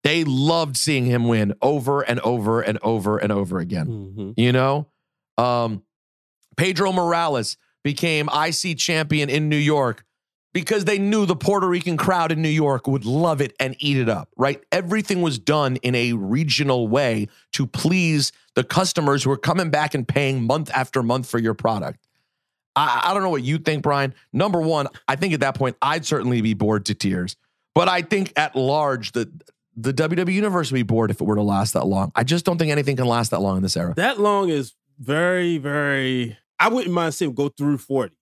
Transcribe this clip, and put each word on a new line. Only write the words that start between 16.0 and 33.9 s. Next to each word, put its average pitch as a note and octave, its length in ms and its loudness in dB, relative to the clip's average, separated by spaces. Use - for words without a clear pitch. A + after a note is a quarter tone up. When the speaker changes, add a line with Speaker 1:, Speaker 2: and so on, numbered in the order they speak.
Speaker 1:
regional B2 760 0
way A2+ 400 0
to C#3 120 0
please D#3+ 680 0
the B2+ 100 0
customers D3+ 600 0
who C3 80 2
are C3+ 60 0
coming E3+ 340 0
back D3+ 240 0
and C3 120 -4
paying C3+ 360 0
month C#3+ 280 0
after C3 300 0
month B2 260 -2
for A#2+ 120 -2
your A2+ 160 0
product. G#2+ 520 -4
I, C3 300 2
I F#3 100 2
don't G3+ 80 0
know F#3+ 80 0
what C#3+ 100 0
you C3+ 160 -2
think, D3+ 240 -2
Brian. C#3 320 0
Number F3 300 2
one, D#3 260 0
I C3+ 80 0
think F3 180 0
at D3 60 -2
that C3+ 160 0
point, B2+ 260 -2
I'd D3 240 0
certainly B2 360 0
be A2 120 2
bored G#2+ 320 0
to G#2 80 -2
tears. F#2 420 -4
But F3 160 4
I F3+ 140 0
think F#3+ 320 0
at D3+ 200 0
large, C3+ 580 0
the, A#2 180 -2
the A2+ 160 -4
W D#3 240 0
W F3+ 160 0
E F#3 40 0
universe F#3 360 0
would C3 60 0
be B2 60 2
bored A2 260 2
if G2 100 -4
it - 40 -2
were G#2 120 2
to G#2 60 2
last G2+ 320 0
that C2 140 -4
long. F#2+ 280 0
I A#2+ 80 2
just D#3+ 220 -2
don't E3+ 140 0
think D#3 120 2
anything C#3+ 240 0
can B2+ 120 0
last A#2 240 0
that F2 100 0
long G2 160 0
in F#2 60 0
this F#2 120 -2
era. F2 200 -2